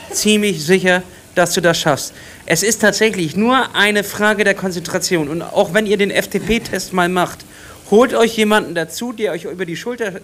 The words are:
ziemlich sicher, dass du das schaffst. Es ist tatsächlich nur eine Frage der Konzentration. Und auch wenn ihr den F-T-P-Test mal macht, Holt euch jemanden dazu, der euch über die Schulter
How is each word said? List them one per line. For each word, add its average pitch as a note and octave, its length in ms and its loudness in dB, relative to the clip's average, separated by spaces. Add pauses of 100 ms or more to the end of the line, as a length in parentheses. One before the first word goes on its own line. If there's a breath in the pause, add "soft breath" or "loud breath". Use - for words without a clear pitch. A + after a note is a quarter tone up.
(120)
ziemlich G#3 520 0
sicher, F#3 380 2 (320 loud breath)
dass F3 200 2
du F#3 60 0
das E3+ 180 2
schaffst. - 360 -2 (320 loud breath)
Es E3 160 0
ist G#3+ 180 0
tatsächlich G3 560 2
nur A#3 380 2
eine G3+ 300 2
Frage G#3 400 0
der G3 100 4
Konzentration. F3 760 -2
Und E3 140 -4
auch E3 320 0
wenn A3 120 2
ihr G#3 100 2
den G3 160 0
F-T-P-Test G3 800 -2
mal F3 160 2
macht, F3+ 360 -2 (500 loud breath)
Holt A#3 180 6
euch A3+ 240 2
jemanden G#3 380 2
dazu, E3+ 380 -6
der G#3+ 180 -4
euch E3 140 -8
über F3+ 200 -8
die E3 120 -8
Schulter A#3 480 -6